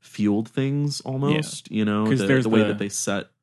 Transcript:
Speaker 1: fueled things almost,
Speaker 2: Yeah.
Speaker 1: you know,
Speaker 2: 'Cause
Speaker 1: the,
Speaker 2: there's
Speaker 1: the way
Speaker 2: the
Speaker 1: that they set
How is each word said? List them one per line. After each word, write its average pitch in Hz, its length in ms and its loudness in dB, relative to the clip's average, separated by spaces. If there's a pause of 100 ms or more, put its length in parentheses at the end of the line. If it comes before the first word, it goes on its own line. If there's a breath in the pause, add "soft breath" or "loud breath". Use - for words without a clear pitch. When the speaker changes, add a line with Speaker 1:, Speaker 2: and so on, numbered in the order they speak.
Speaker 1:
fueled 104 480 -2
things 139 520 -2
almost, 143 680 -2
Speaker 2:
Yeah. 107 80 -2
Speaker 1:
you 107 60 2
know, 104 200 0
Speaker 2:
'Cause 123 140 2
Speaker 1:
the, 98 80 0
Speaker 2:
there's 131 160 4
Speaker 1:
the 113 60 0
way 110 120 6
Speaker 2:
the 107 60 4
Speaker 1:
that 104 100 -2
they 101 120 -4
set 101 400 -4 (140)